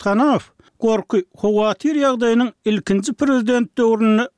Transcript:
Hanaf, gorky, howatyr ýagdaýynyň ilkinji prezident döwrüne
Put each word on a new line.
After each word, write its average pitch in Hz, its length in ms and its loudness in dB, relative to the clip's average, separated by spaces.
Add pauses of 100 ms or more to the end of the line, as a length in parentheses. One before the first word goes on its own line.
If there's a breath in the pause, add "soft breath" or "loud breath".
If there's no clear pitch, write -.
Hanaf, 226 380 0 (360 soft breath)
gorky, 220 460 0 (160)
howatyr 214 540 0
ýagdaýynyň 240 580 0 (120)
ilkinji 208 480 -2
prezident 247 640 0
döwrüne 226 500 0 (100)